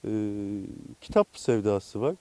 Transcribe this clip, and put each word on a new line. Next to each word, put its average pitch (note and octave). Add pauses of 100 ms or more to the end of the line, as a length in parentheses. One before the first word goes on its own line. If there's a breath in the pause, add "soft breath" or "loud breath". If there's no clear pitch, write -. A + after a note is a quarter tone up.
Ee, G#2+ (920)
kitap -
sevdası G#2
var. D#3